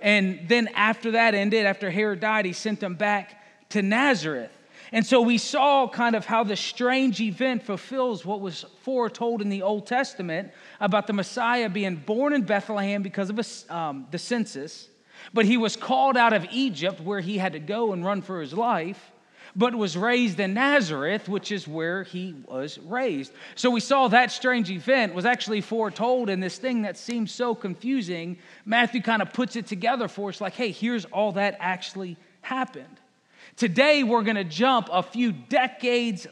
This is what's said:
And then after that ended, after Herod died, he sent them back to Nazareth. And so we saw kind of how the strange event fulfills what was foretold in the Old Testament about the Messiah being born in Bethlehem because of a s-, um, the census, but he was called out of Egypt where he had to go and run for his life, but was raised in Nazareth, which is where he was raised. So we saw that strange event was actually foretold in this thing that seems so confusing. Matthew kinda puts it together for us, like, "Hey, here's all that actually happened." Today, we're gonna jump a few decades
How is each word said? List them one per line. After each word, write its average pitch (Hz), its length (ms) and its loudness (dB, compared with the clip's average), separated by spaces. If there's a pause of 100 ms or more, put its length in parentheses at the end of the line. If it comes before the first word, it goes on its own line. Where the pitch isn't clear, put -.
And 190 480 2
then 233 260 4
after 220 380 2
that 226 240 6
ended, 208 280 2
after 196 280 0
Herod 202 260 0
died, 214 260 0
he 180 100 -4
sent 214 260 -4
them 180 160 -6
back 208 440 -2 (280)
to 208 140 0
Nazareth. 196 680 2 (440)
And 226 120 2
so 247 160 6
we 233 160 4
saw 277 500 4
kind 240 260 0
of 214 120 0
how 226 180 2
the 202 100 -2
strange 247 640 0
event 226 440 0
fulfills 233 640 -4
what 196 160 -6
was 175 240 -10 (160)
foretold 233 580 -2
in 208 80 -2
the 196 140 -2
Old 208 240 0
Testament 196 640 -4 (280)
about 208 260 2
the 214 80 0
Messiah 233 560 0
being 190 260 -2
born 226 380 0
in 269 80 2
Bethlehem 202 600 -2
because 190 280 -4
of 214 80 -6
a - 20 -2
s-, - 300 -8
um, 147 400 -6
the 170 80 -6
census, 165 720 -6 (420)
but 214 140 4
he 240 100 6
was 226 200 0
called 262 420 2
out 233 160 6
of 185 160 0
Egypt 190 500 -2
where 196 200 -4
he 190 180 -4
had 185 160 -2
to 156 40 -8
go 202 360 -2
and 175 100 -4
run 196 160 -2
for 180 220 -8
his 139 100 -10
life, 196 600 -4 (440)
but 233 180 2
was 196 220 -2
raised 226 420 2
in 190 140 0
Nazareth, 202 760 2
which 190 260 -4
is 180 140 -6
where 160 360 -4
he 180 320 -10 (120)
was 135 340 -8
raised. 175 520 -4 (220)
So 254 160 2
we 240 100 2
saw 269 280 4
that 233 220 6
strange 240 400 0
event 214 440 2
was 180 100 -2
actually 226 380 0
foretold 226 680 -2
in 190 120 0
this 180 180 -6
thing 240 240 -2
that 190 160 -6
seems 233 340 -4
so 240 220 -2
confusing. 180 840 -4 (300)
Matthew 233 340 2
kinda 220 240 2
puts 240 320 -4
it 220 100 -8
together 220 400 -2
for 202 220 -8
us, 185 140 -10
like, 185 100 -6
"Hey, 240 180 -4
here's 220 360 -4
all 202 260 0
that 196 280 0
actually 185 580 -6 (240)
happened." - 560 -8 (560)
Today, 269 480 4
we're 233 200 2
gonna 202 220 0
jump 208 460 2
a 175 120 2
few 233 280 0
decades 240 1000 0